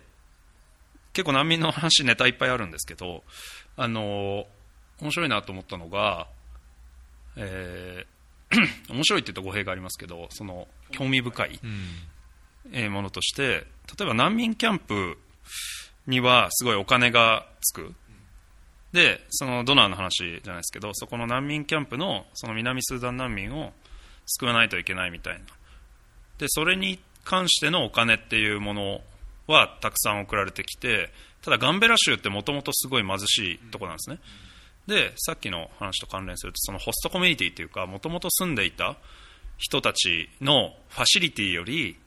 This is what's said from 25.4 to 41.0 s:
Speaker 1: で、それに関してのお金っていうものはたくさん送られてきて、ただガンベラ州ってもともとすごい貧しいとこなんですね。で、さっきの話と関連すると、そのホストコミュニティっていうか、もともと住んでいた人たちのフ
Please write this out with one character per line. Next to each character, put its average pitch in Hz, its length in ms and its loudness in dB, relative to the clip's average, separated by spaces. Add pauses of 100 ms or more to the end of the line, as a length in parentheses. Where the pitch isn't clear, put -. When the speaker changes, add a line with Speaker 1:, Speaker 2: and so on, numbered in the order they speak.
Speaker 1:
で、 147 120 -4
そ 156 160 0
れ 185 100 4
に 190 240 -4 (240)
関 185 260 0
し - 100 6
て 147 100 2
の 160 160 2
お 104 40 -2
金 117 260 4
っ - 20 2
て - 200 -2
い 107 180 2
う 104 40 -2
も 104 140 -4
の 101 280 -6 (460)
は 147 340 6
た 113 100 0
く - 80 -2
さ 110 120 0
ん 104 100 0
送 98 140 -4
ら 101 100 4
れ 92 60 -6
て 98 120 -6
き - 140 -10
て、 107 340 0 (300)
た 160 100 -2
だ 123 60 6
ガ 127 140 4
ン 185 80 2
ベ 226 80 6
ラ 233 100 8
州 131 180 4
っ - 20 0
て - 120 0
も 101 140 -2
と - 80 -2
も 143 120 -2
と 143 100 -4
す - 140 0
ご 127 120 2
い 101 80 0
貧 95 120 0
し 101 340 0
い - 40 -12 (140)
と 110 80 -10
こ 107 60 -8
な 85 80 -6
ん - 20 -12
で 80 40 -12
す - 100 -10
ね。 156 100 -10 (680)
で、 185 300 0
さ - 160 -4
っ - 40 -10
き - 120 -8
の 85 280 -6
話 95 240 -4
と - 60 -14
関 95 180 -6
連 90 120 -10
す - 80 -10
る 90 80 -8
と、 - 40 -8
そ - 140 -4
の - 80 -6
ホ - 120 -4
ス - 120 -2
ト 165 60 -2
コ 185 100 -4
ミ 180 80 6
ュ - 20 6
ニ 151 80 2
テ - 80 0
ィ 85 60 -2
っ - 20 -16
て - 80 -12
い 85 40 -8
う - 40 -12
か、 95 160 -6
も 95 140 -8
と 160 100 -6
も 170 100 -6
と 180 100 -6
住 180 220 0
ん 143 40 -2
で 101 100 2
い 85 60 -2
た 92 260 -4 (600)
人 - 240 -2
た 110 120 2
ち 85 360 0 (120)
の 135 340 4 (140)
フ - 120 -4